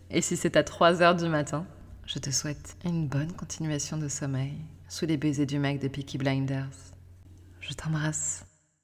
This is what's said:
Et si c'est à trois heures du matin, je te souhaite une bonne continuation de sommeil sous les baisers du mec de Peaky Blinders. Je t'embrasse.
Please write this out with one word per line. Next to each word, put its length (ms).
Et 100
si 160
c'est 200
à 80
trois 360
heures 140
du 140
matin, 360
je 120
te 120
souhaite 540
une 220
bonne 260
continuation 640
de 120
sommeil 480
sous 180
les 100
baisers 300
du 140
mec 200
de 60
Peaky 320
Blinders. 560
Je 120
t'embrasse. 720